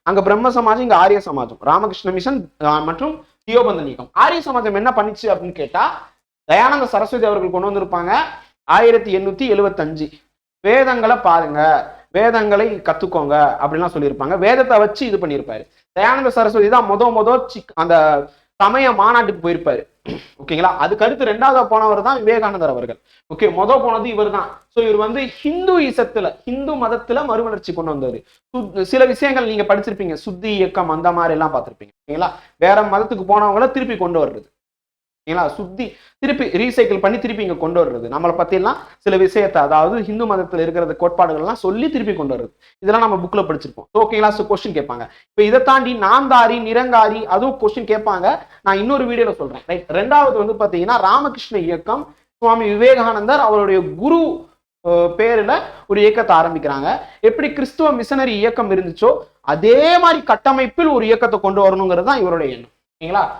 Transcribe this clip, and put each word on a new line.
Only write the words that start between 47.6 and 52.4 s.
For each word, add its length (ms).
கேட்பாங்க. 520
நான் 160
இன்னொரு 280
வீடியோல 300
சொல்றேன். 300
ரைட். 280
ரெண்டாவது 520
வந்து 80
பாத்தீங்கன்னா 460
ராமகிருஷ்ண 580
இயக்கம், 580
சுவாமி 300